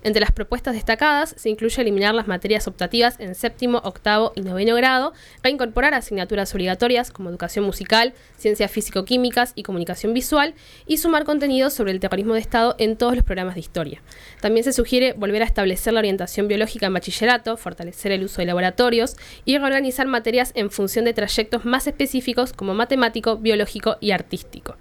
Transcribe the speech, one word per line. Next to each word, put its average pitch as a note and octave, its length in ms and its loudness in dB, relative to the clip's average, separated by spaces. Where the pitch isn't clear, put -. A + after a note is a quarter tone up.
Entre G#3+ 180 -2
las G#3 120 4
propuestas A#3+ 420 -2
destacadas D4 640 0
se - 100 -4
incluye A3 320 -2
eliminar G#3 340 2
las A3+ 120 0
materias G#3 420 -2
optativas A#3 520 0
en F#3 140 -10
séptimo, A#3+ 500 -2
octavo G#3+ 500 0
y G3 80 -6
noveno F#3+ 320 0
grado, C4 400 2
reincorporar C4 520 2
asignaturas G3+ 600 -2
obligatorias A#3 560 0
como F#3 200 -10
educación F3 340 -4
musical, A3 480 2
ciencias G#3 340 0
físico-químicas B3 840 0
y G#3+ 80 -12
comunicación F3+ 500 -4
visual, C#4+ 400 0
y D#4 120 0
sumar D#4 260 2
contenidos C#4 480 2
sobre G3+ 200 -2
el F#3 80 -4
terrorismo G#3+ 340 -2
de A3 60 2
Estado A#3 360 2
en A3 220 0
todos A#3+ 160 2
los A#3+ 100 4
programas F#3 300 -2
de F3 60 -8
historia. - 420 -8
También A3+ 220 4
se C4+ 100 0
sugiere B3 400 2
volver G#3 260 -2
a A3+ 60 2
establecer G3+ 480 0
la A3+ 60 4
orientación G3 480 0
biológica G#3+ 360 0
en F#3+ 80 0
bachillerato, A3+ 640 0
fortalecer F3+ 560 -6
el F#3+ 120 0
uso F#3+ 180 -6
de F3 40 0
laboratorios A3+ 680 2
y C4 100 4
reorganizar C4+ 500 0
materias B3 480 0
en G3+ 140 -2
función G#3 380 -2
de A#3 80 2
trayectos A3 500 -2
más B3+ 220 0
específicos B3+ 680 -2
como F#3+ 220 -4
matemático, A#3 640 2
biológico G#3+ 640 0
y G#3 80 2
artístico. - 720 -6